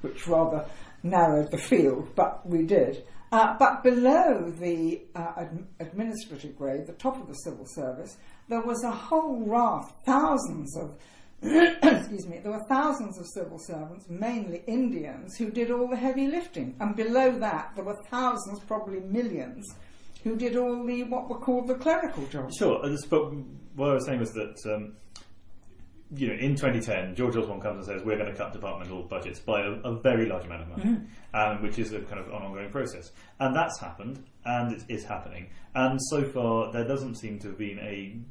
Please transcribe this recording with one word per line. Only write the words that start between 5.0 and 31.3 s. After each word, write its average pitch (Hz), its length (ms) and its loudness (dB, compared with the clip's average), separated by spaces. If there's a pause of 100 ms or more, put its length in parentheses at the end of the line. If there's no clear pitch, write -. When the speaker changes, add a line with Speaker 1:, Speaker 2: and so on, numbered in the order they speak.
Speaker 1:
uh, 170 220 -6
ad-, 170 280 -8 (140)
administrative 165 760 -8
grade, 139 280 -4
the - 80 -12
top 262 260 -2
of - 80 -12
the 143 60 -14
civil 131 320 -10
service, - 520 -8 (300)
there 233 140 -2
was 226 220 -2
a 233 80 -2
whole 254 540 0
raft, 226 480 2 (120)
thousands 262 720 2
of, 165 180 -8 (240)
<clears throat> - 220 -20
excuse 277 840 6
me, 170 120 -10
there 208 120 -6
were 214 180 -4
thousands 269 500 2
of 170 140 -12
civil 165 260 -8
servants, 160 480 -10
mainly 190 600 -4
Indians, 190 680 -2
who 214 120 -2
did 233 220 0
all 247 180 2
the 247 80 0
heavy 262 300 2
lifting. 285 520 -4
And 208 160 -2
below 240 440 6
that, 180 360 -2
there 190 80 -6
were 208 140 -6 (140)
thousands, 220 540 -2
probably 202 360 -4
millions, 190 640 -4 (580)
who 226 140 -2
did 233 180 0
all 240 300 0
the, 247 180 -2
what 247 260 -4
were 240 100 -6
called 247 280 0
the 254 80 2
clerical 320 520 0
jobs. - 300 -6
Speaker 2:
Sure, 143 280 4
uh, - 40 0
this, 143 160 -4
but 151 280 2 (420)
what 143 140 2
I 135 60 6
was 127 100 0
saying 131 140 0
was 107 140 0
that, 107 280 -6 (120)
um, 107 200 -6 (1200)
you 135 120 -2
know, 104 80 -2
in 135 200 2
twenty 120 240 2
ten, 95 360 -2
George 120 200 2
Osborne 101 240 -2
comes 98 280 -6
and 98 100 -6
says, 95 80 -6
"We're 107 140 2
gonna 101 160 -4
cut 101 180 -6
departmental 92 500 -8
budgets 90 360 -8
by 104 220 0
a, 101 100 -2 (120)
a 113 160 -4
very 113 280 4
large 92 180 -4
amount 85 160 -10
of 82 80 -10
money," - 140 -8
Speaker 1:
Mm-hmm. - 520 -2